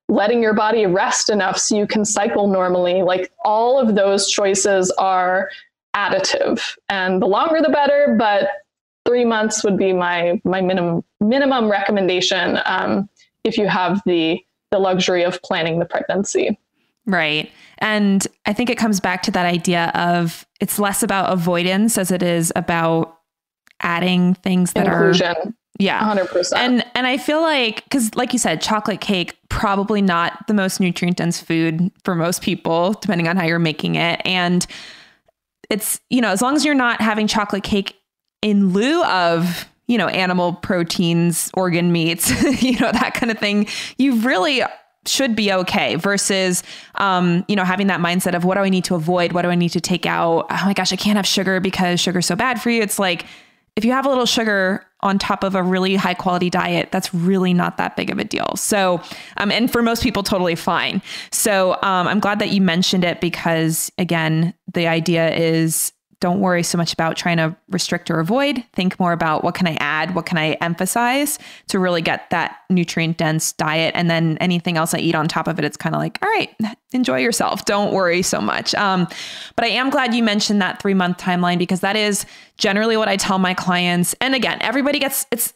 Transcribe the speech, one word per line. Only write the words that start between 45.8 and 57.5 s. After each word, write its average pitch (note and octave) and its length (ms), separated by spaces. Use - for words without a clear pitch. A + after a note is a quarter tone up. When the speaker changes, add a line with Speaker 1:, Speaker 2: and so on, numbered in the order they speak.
Speaker 2:
versus, F#3+ 640
um, F3+ 520
you G#3 80
know, F#3 80
having F#3 220
that F3 140
mindset F3 340
of, F3 100
"What F#3 100
do G3+ 60
I G3 80
need F#3 160
to F#3+ 100
avoid? F3 380
What F3 100
do F3 60
I F3 60
need F3 160
to F3 100
take - 240
out? E3+ 460
Oh E3 160
my G3 80
gosh, F#3 180
I F#3+ 40
can't G#3 200
have F#3+ 100
sugar F#3+ 320
because F3+ 400
sugar's F3 280
so F3 100
bad A#3 240
for A#3 100
you." A3+ 120
It's G#3 160
like, F3+ 260
if G#3 100
you A#3 80
have C4 140
a - 20
little B3+ 180
sugar G3+ 600
on G3 180
top - 240
of F#3+ 140
a F#3 80
really F#3 320
high F#3 180
quality F3+ 340
diet, F3 440
that's F#3+ 200
really F#3 400